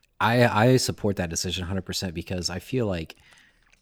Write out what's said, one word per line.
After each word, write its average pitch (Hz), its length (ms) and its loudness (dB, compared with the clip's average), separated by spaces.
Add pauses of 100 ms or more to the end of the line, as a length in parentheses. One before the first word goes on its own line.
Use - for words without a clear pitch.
(200)
I, 117 280 4
I 117 300 4
support 101 400 -2
that 87 120 -2
decision 87 340 -6
a 85 40 -8
hundred 95 180 -4
percent 90 300 -6
because 87 340 -6
I 87 100 -6
feel 123 280 -4
like 85 280 -6 (680)